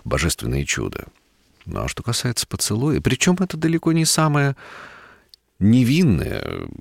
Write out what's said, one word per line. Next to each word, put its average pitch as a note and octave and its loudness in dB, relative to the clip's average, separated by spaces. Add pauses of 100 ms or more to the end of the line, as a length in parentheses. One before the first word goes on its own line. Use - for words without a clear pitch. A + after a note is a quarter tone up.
божественные C#2 -2
чуда. - -6 (640)
Ну, - -6
а - -4
что - -8
касается - -4
поцелуя, B2 -2
причём - 2
это F#3 -2
далеко E3 0
не D#3+ 2
самая D3 2 (1040)
невинная, A#2 4
э, G1+ -8 (140)